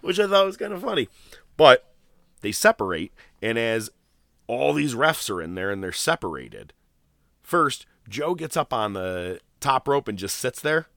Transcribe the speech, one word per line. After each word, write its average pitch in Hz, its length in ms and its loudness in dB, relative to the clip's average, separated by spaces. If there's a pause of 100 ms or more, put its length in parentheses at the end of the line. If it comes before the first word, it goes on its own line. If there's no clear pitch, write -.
which 185 180 -4
I 208 80 2
thought 196 200 4
was 190 100 -6
kinda 208 220 -8
funny. 175 300 -2 (480)
But 131 360 8 (480)
they 104 120 -4
separate, 92 600 0 (280)
and 113 180 -2
as 113 320 -2 (560)
all 135 260 0
these 147 220 -2
refs 147 360 0
are 92 100 -6
in 82 140 -8
there 95 160 -6
and 98 120 -6
they're 90 100 -8
separated, 65 800 -6 (720)
first, 156 440 -2 (220)
Joe 147 260 -4
gets 160 220 -8
up 151 160 -2
on 107 200 -2
the 92 480 -6 (200)
top 131 280 0
rope 139 200 0
and 104 100 -6
just 95 200 -6
sits - 220 -6
there 156 360 -2